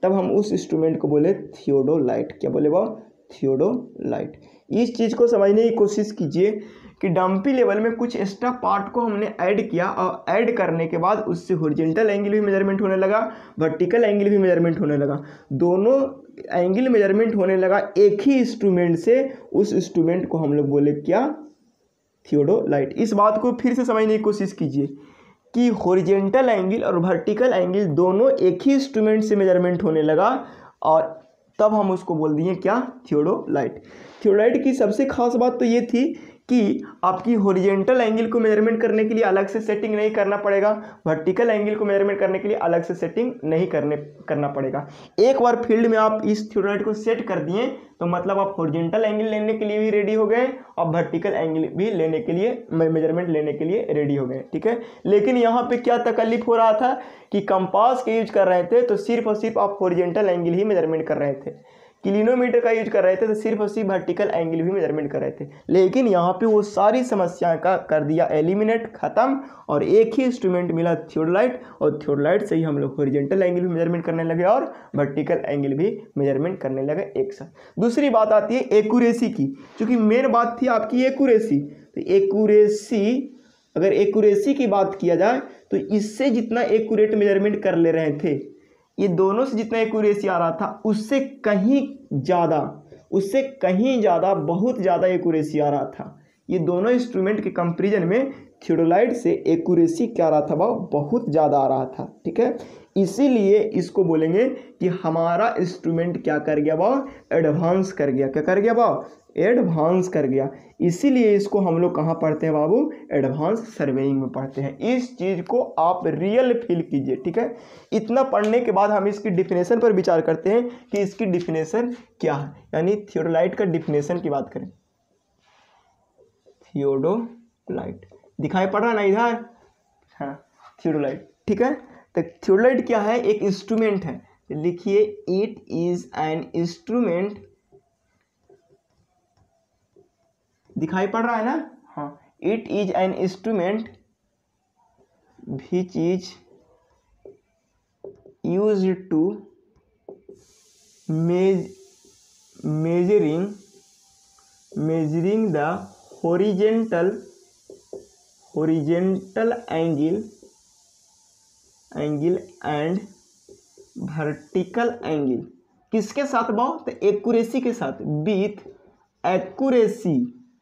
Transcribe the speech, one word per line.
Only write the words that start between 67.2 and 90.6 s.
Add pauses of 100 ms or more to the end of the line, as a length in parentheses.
का (140)
कर
दिया
eliminate,
ख़त्म, (300)
और
एक
ही
instrument
मिला
theodolite, (200)
और
theodolite
से
ही
हम
लोग
horizontal
एंगल
भी
मेजरमेंट
करने
लगे
और (220)
vertical
angle
भी (200)
measurement
करने
लगे
एक
साथ।
दूसरी
बात
आती
है (120)
accuracy
की, (320)
क्योंकि
मेन
बात
थी
आपकी
accuracy।
तो (120)
accuracy, (460)
अगर
accuracy
की
बात
किया
जाए (300)
तो
इससे
जितना
accurate
measurement
कर
ले
रहे
थे, (560)
ये
दोनों
से
जितना
accuracy
आ
रहा
था